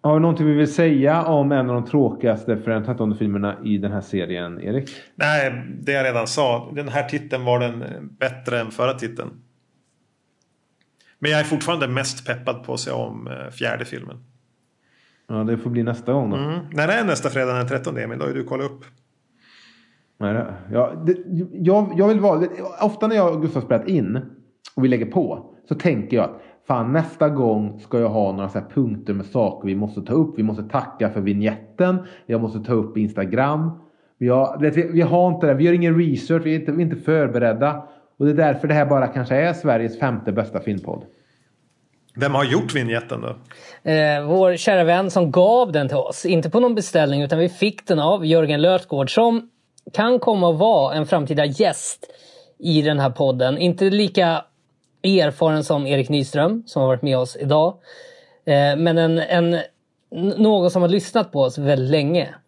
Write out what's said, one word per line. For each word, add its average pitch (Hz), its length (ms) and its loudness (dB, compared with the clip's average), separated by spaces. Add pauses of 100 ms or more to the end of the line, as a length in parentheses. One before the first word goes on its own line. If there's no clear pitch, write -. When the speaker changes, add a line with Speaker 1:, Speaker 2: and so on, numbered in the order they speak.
Speaker 1:
Har 151 120 2
du 156 60 4
någonting 160 260 2
vi 151 80 4
vill 147 200 2
säga 156 500 4
om 143 280 2
en 127 180 0
av 123 60 0
de 120 100 -2
tråkigaste 113 720 0
Fredag 113 160 -4
den 110 120 -2
trettonde 113 300 -2
filmerna 101 400 -2 (100)
i 104 120 0
den 98 140 -4
här 101 100 -6
serien, 87 600 -6
Erik? 135 280 -6 (260)
Speaker 2:
Nej, 139 500 -2 (160)
det 143 100 -4
jag 139 140 0
redan 117 220 0
sa. 123 480 -2
Den 143 120 -8
här 135 160 -4
titeln 131 420 -6
var 123 140 2
den, 120 220 -4
eh, - 80 -10 (300)
bättre 123 400 -4
än 110 120 -6
förra 127 220 -2
titeln. 117 360 -10 (1900)
Men 147 120 0
jag 151 80 4
är 151 40 0
fortfarande 151 440 -2
mest 127 400 -6
peppad 123 360 -6
på 131 100 -8
att 123 60 -6
se 131 120 -8
om, 117 360 -8
eh, 65 240 -12
fjärde 117 340 -6
filmen. - 320 -14 (1120)
Speaker 1:
Ja, 113 80 -8
det 110 220 0
får 120 120 -6
bli 120 140 0
nästa 120 300 -2
gång 127 160 0
då. 101 80 -2
Speaker 2:
Mm. 151 220 -4 (120)
När 151 160 -2
är 220 160 0
nästa 143 260 -2
fredag 127 240 -2
den 123 140 -2
trettonde, 127 360 -6
Emil? 117 160 -10
Då 147 60 -4
har 143 40 -2
ju 135 80 -6
du 131 60 -6
kollat 139 280 -6
upp. - 120 -20 (1400)
Speaker 1:
Nej, 104 140 -4
det, 117 200 -4 (180)
ja, 120 220 0 (120)
det, 180 100 2 (380)
jag, 185 440 2
jag 196 100 4
vill 214 120 4
vara, 180 280 2 (340)
ofta 214 260 0
när 226 80 0
jag 175 200 4
och 156 60 -2
Gustav 147 200 -2
spelat - 260 -2
in 127 320 0 (560)
och 131 80 0
vi 131 40 4
lägger 117 180 2
på, 117 400 -4 (220)
så - 80 -4
tänker 123 420 -2
jag 104 80 2
att - 160 -12 (260)
fan, 123 260 -2
nästa 156 360 0
gång 110 500 0
ska - 200 -4
jag 113 100 2
ha 104 220 0
några 98 180 -6
så 110 100 -6
här - 140 -8
punkter 110 400 -2
med 98 120 -4
saker 104 420 -2
vi 95 80 -2
måste 104 260 -6
ta 113 120 -6
upp. 151 260 2
Vi 107 40 0
måste 107 200 -4
tacka 113 460 -4
för 107 120 -4
vignetten. 107 760 -2 (280)
Jag 117 160 -2
måste 110 180 -6
ta 120 140 -4
upp 107 240 -2
Instagram. 117 760 -2 (460)
Vi 123 100 -2
har, 131 320 2
vet, 151 180 2
vi, 170 100 2
vi 170 140 2
har 170 320 4
inte 165 140 0
det. 139 60 4
Vi 135 100 2
gör 170 100 6
ingen 170 260 4
research. 160 460 0
Vi 160 100 0
är 160 40 -2
inte, 156 120 -4
vi 170 120 0
är - 20 2
inte 160 160 -4
förberedda. 135 840 0 (340)
Och 139 80 0
det 151 60 4
är 147 40 2
därför 151 320 2
det 151 60 2
här 147 120 4
bara 135 220 2
kanske 131 280 -2
är 165 180 2
Sveriges 117 460 0
femte 117 320 -2
bästa 98 280 -4
filmpodd. - 440 -6 (1120)
Speaker 2:
Vem 135 200 0
har 143 100 4
gjort 156 300 -2
vignetten 117 460 -2
då? 117 60 -8 (640)
Speaker 3:
Eh, 151 340 2
vår 180 300 4
kära 185 280 4
vän 180 280 2
som 170 200 2
gav 208 400 6
den 143 160 0
till 147 100 -2
oss. - 280 -4
Inte 165 240 2
på 220 100 2
någon 240 160 4
beställning, 151 460 0
utan 151 180 0
vi 160 100 2
fick - 380 -2
den 165 120 2
av 170 260 2
Jörgen 156 360 4
Lötgård, 170 520 0
som 233 360 2 (440)
kan 233 260 2
komma 190 300 2
att 160 100 0
vara 160 360 4
en 151 100 0
framtida 147 400 0
gäst - 600 -2 (520)
i 156 220 2
den 147 180 0
här 135 100 2
podden. 131 480 0
Inte 180 320 2
lika 185 560 2 (580)
erfaren 156 600 2
som 143 240 0
Erik 135 220 0
Nyström, 147 560 0
som - 160 -4
har 131 80 2
varit 127 120 0
med 135 160 0
oss 123 220 -4
idag. 151 340 2 (720)
Eh, 143 320 4
men 165 200 2
en, 165 220 2
en, 170 340 2
n-, - 840 -6
någon 202 340 4
som 180 100 0
har 170 80 2
lyssnat 196 420 0
på 139 100 0
oss 127 160 0
väldigt 139 340 2
länge. 151 380 0 (180)